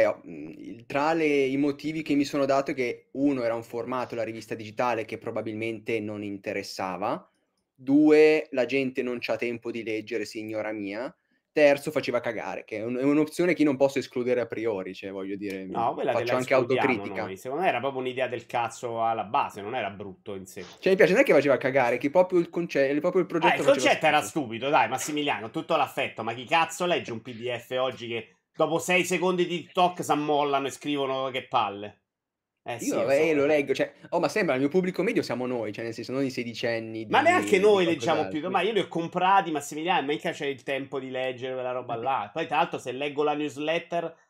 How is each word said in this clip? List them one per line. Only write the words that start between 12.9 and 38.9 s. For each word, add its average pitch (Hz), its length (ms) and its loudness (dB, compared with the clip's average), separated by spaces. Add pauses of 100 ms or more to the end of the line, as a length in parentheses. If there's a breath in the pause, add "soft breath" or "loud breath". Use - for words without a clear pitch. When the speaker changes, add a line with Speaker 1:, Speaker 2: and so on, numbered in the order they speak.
Speaker 1:
è 127 40 -2
un'opzione 151 520 2
che 151 80 2
io 151 60 6
non 135 80 2
posso 135 220 2
escludere 123 420 -2
a 117 60 -2
priori, 104 480 -4
cioè, 98 160 -12
voglio 98 260 -8
dire, 95 300 -8
Speaker 2:
No, 117 280 -2
quella 139 200 -2
te 120 40 2
Speaker 1:
faccio 117 60 0
Speaker 2:
la 120 140 0
Speaker 1:
anche 127 160 0
Speaker 2:
escludiamo 123 480 2
Speaker 1:
autocritica. 101 200 -6
Speaker 2:
noi. 95 140 -8
Secondo 139 260 -6
me 190 60 4
era 123 120 0
proprio 131 200 -4
un'idea 127 280 -2
del 117 180 -8
cazzo 117 580 -4
alla 113 200 0
base, 107 360 -2
non 104 140 -8
era 104 160 -4
brutto 101 440 -12
in 95 120 -12
sé. 92 180 -14 (140)
Speaker 1:
Cioè, 185 140 2
mi 190 40 4
piace, 180 160 8
non 226 100 6
è - 20 8
che 196 80 4
faceva 139 240 6
cagare, 127 420 2
che 143 120 -2
proprio 180 280 4
il 170 120 0
conce-, 147 500 0
proprio 180 220 2
il 156 60 -2
progetto 165 260 2
Speaker 2:
Ah, - 20 -2
il 165 60 -2
Speaker 1:
faceva 262 240 4
Speaker 2:
concetto 196 200 2
era 151 140 6
Speaker 1:
schifo. - 200 -4
Speaker 2:
stupido, 117 280 -4
dai, 135 200 6
Massimiliano, 127 640 -4
tutto 160 260 -2
l'affetto, 131 460 -2
ma 113 120 -4
chi 127 100 -10
cazzo 165 420 0
legge 139 260 -2
un 113 100 -10
P 127 120 -14
D 120 220 -6
F 123 220 -8
oggi 120 300 -4
che 113 280 -8 (180)
dopo 156 240 2
sei 180 260 2
secondi 180 420 0
di 170 120 -4
TikTok 175 440 0
s'ammollano 147 640 0
e 127 40 -4
scrivono: 135 600 -4
"Che 123 160 -6
palle"? 101 560 -4 (640)
Eh, 117 160 -8
sì, - 80 -6
Speaker 1:
Io, 240 140 0
Speaker 2:
lo 123 80 2
Speaker 1:
eh, 156 220 4
Speaker 2:
so, - 20 -
Speaker 1:
lo 143 100 4
Speaker 2:
eh. - 20 4
Speaker 1:
leggo, 147 280 2
cioè, - 200 -2 (160 loud breath)
oh, 170 100 0
ma 156 80 2
sembra 175 260 2
il 131 60 0
mio 143 80 2
pubblico 180 340 0
medio 196 200 0
siamo 123 240 -4
noi, 113 260 -4
cioè, 107 120 -8
nel 113 100 -6
senso, 117 180 -10
non 135 120 0
i 131 60 -2
sedicenni 113 760 -6
Speaker 2:
Ma 233 140 4
Speaker 1:
di, 294 40 0
Speaker 2:
neanche 208 320 4
Speaker 1:
di 185 60 4
Speaker 2:
noi 202 220 6
Speaker 1:
qualcos'altro. 170 80 2
Speaker 2:
leggiamo 156 360 0
più, 156 220 -4
ma 185 120 2
io 208 100 0
li 202 80 2
ho 170 80 -2
comprati, 180 640 2